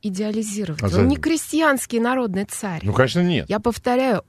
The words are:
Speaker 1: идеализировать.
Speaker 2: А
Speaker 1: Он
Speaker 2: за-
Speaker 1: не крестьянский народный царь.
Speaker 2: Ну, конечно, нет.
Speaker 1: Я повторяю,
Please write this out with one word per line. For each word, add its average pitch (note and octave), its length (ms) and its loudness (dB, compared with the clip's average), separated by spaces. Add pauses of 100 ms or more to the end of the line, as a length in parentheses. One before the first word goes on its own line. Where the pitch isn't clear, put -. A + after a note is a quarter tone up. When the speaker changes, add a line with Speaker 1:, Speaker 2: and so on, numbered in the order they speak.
Speaker 1:
идеализировать. G#3 800 -4
Speaker 2:
А G#2 40 0
Speaker 1:
Он F#2+ 60 0
Speaker 2:
за- F#3+ 100 4
Speaker 1:
не C4+ 160 4
крестьянский D4 840 0
народный A#3 460 0
царь. F3+ 400 -8
Speaker 2:
Ну, G2+ 80 0
конечно, C3 280 2
нет. E3 280 2
Speaker 1:
Я G#3 100 0
повторяю, B3 680 0